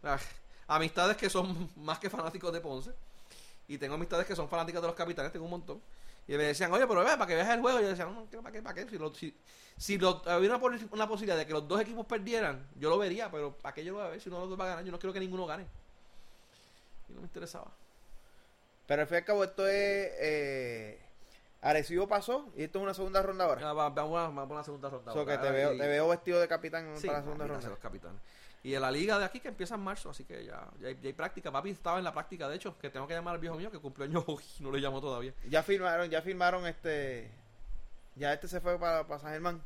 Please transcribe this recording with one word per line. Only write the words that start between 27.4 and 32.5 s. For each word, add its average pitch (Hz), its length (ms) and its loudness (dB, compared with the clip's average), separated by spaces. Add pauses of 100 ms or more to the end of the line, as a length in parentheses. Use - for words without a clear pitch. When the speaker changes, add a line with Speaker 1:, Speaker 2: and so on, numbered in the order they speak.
Speaker 1:
maldita 143 100 -2
Speaker 2:
ronda. 131 80 -4
Speaker 1:
sea 117 80 -6
los 101 100 -8
capitanes. 101 400 -10 (420)
Y 131 120 -2
en 135 80 0
la 131 80 2
liga 190 280 2
de 202 60 2
aquí 185 140 -4
que - 100 -10
empieza 214 280 -6
en 202 60 -4
marzo, 196 280 -4
así 127 140 -10
que - 200 -10
ya, - 220 -12 (140)
ya 120 80 -8
hay, 131 120 -6
ya - 60 -8
hay 139 60 -4
práctica. 160 400 -6
Papi 151 180 -2
estaba 180 280 0
en 185 60 -2
la 160 80 -2
práctica, 156 360 -6
de 151 80 -4